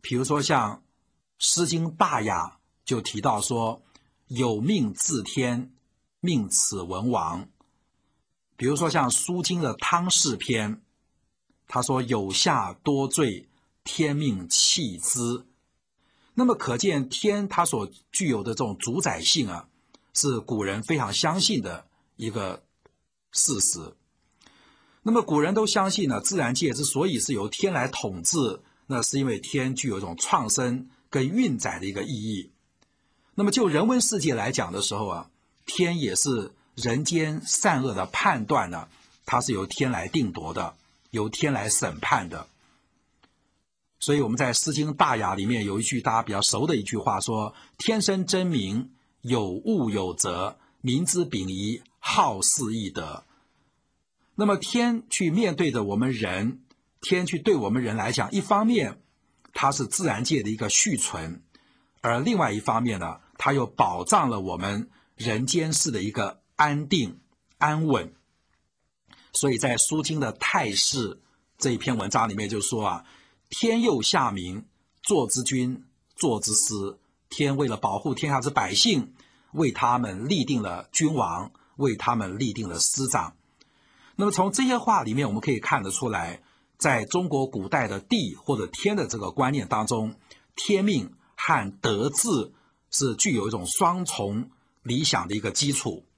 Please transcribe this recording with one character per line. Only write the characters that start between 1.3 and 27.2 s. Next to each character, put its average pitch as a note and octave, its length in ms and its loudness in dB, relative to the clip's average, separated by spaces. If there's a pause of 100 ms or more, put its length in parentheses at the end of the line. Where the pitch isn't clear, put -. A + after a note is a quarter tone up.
《诗 - 260 2
经 E3 240 0
大 D#3+ 320 0
雅》 F#2+ 380 -2 (260)
就 A#2 160 0
提 - 200 -6
到 A2 200 2
说 A2+ 400 -2 (460)
，“有 A#2+ 340 0
命 C3+ 320 2
自 B2+ 300 -2
天， B2 480 -2 (480)
命 C#3 300 0
此 - 320 0
文 F#2 280 -4
王。” F2+ 380 -2 (1080)
比 A#2+ 100 -6
如 C#3+ 100 2
说 D#3+ 140 0
像 C#3 200 2
书 F3+ 320 -2
经 F3 180 -2
的 C3+ 160 0
《汤 F3 340 0
氏 C3 260 2
篇》， A2 460 -2 (880)
他 B2 140 -2
说 C3 220 0
，“有 G#2+ 280 0
夏 G#2+ 420 2 (100)
多 C#3 240 2
罪， B2+ 420 0 (340)
天 D3 320 0
命 G#2+ 320 -2
弃 G2 520 2
之。” A#2+ 460 -2 (920)
那 B3 100 4
么 A#3+ 80 6
可 A#2+ 240 -2
见 D3 320 2
天 G#3 380 0
它 - 180 2
所 G#2 240 -2 (220)
具 F3 180 0
有 G#2+ 140 0
的 A2+ 80 -4
这 G#2+ 60 -4
种 G#2+ 200 -2
主 C3 240 -2
宰 F2+ 180 0
性 A2 300 2
啊， E2+ 180 -10 (460)
是 C3 260 0
古 G#2+ 240 -2
人 G2 200 -2
非 D#3+ 120 0
常 A#2 160 0
相 E3+ 300 2
信 E3+ 200 2
的 F2 240 -8 (300)
一 A2+ 140 -6
个 G2 340 -6 (680)
事 A#2+ 260 0
实。 D#2+ 340 -2 (1120)
那 A3 80 0
么 A#3 100 6
古 D3 180 2
人 E3 140 2
都 G#3+ 140 2
相 G3 240 2
信 F#3 160 2
呢， A#2 140 0
自 G3 160 0
然 B2+ 180 0
界 D3+ 180 0
之 C#3 120 -4
所 D3 220 0
以 C3+ 120 0
是 - 140 -2